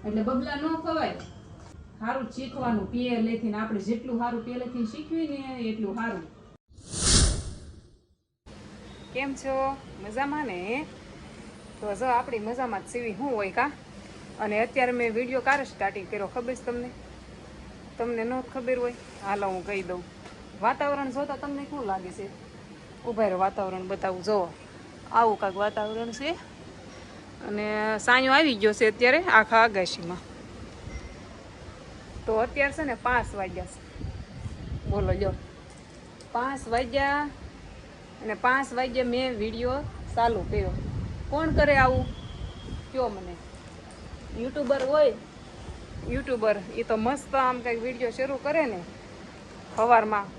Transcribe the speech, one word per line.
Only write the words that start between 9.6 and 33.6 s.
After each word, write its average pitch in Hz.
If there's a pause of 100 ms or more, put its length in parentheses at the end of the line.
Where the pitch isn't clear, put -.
મજામાં 277
ને? 214 (960)
તો 208
જો 226
આપણી 247
મજામાં 226
જ -
સીવી 240
હું 247
હોય 196
કા? 269 (680)
અને 208
અત્યારે 247
મેં 240
વીડિયો 247
ક્યારે 277
સ્ટાર્ટિંગ 196
કર્યો 214
ખબર 247
છે -
તમને? 240 (1080)
તમને 233
ન 254
ખબર 254
હોય? 247 (320)
હાલો 202
હું 185
કહી 196
દઉં. 180 (580)
વાતાવરણ 277
જોતા 285
તમને 285
શું 277
લાગે 190
છે? 196 (760)
ઊભા 220
રહો, 185
વાતાવરણ 185
બતાવું. 185
જો 185 (580)
આવું 226
કાંઈક 190
વાતાવરણ 214
છે 277 (960)
અને 214
સાંયો 254
આવી 294
ગયો 214
છે 220
અત્યારે 247
આખા 226
આગાશીમાં. 185 (2000)
તો 220
અત્યારે 277
છે 320
ને 254
પાંચ 240
વાગ્યા 185